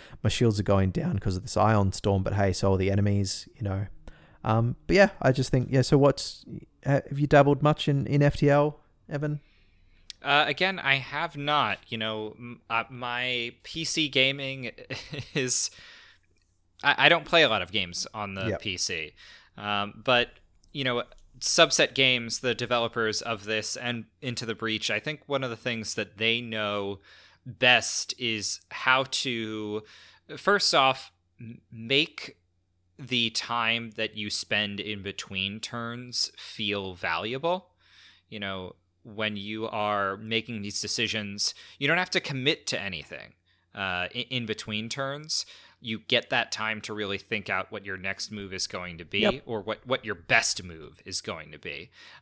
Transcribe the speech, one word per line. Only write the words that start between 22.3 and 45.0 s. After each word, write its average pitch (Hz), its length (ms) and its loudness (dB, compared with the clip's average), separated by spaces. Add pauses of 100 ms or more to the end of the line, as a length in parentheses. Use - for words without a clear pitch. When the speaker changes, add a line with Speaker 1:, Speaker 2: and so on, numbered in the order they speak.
Speaker 2:
the 123 160 0
developers 117 640 0
of 107 240 -6
this 110 320 -4
and 120 300 -6 (160)
Into 123 240 -6
the 113 80 -2
Breach, 110 360 -4
I 107 80 0
think 151 280 -8
one 139 180 -2
of 123 60 -4
the 113 60 -8
things 113 380 -4
that 101 220 -8
they 113 240 2
know 104 600 -4 (440)
best 123 760 4
is 110 420 -2 (100)
how 131 400 2
to, 110 720 -4 (540)
first 196 380 2
off, 135 380 4 (280)
m-, 117 200 -16 (100)
make 127 680 -2 (600)
the 120 320 0
time 117 600 -2
that 110 240 -6
you 104 140 -6
spend 104 500 -2
in 101 220 -8
between 98 580 -8
turns 120 760 -6
feel 101 580 -6
valuable. 120 760 -4 (580)
You 110 120 -12
know, 95 340 -8 (300)
when 107 320 -4
you 110 320 -8
are 104 480 -2
making 110 460 -4
these 101 180 -6
decisions, 104 760 -2 (240)
you 139 80 -4
don't 160 120 2
have 180 120 -2
to 180 100 0
commit 135 480 -2
to 110 120 -4
anything, 87 540 -12 (400)
uh, 90 380 -4
in, 120 180 -6
in 120 160 -4
between 107 420 -6
turns. 139 580 -4 (340)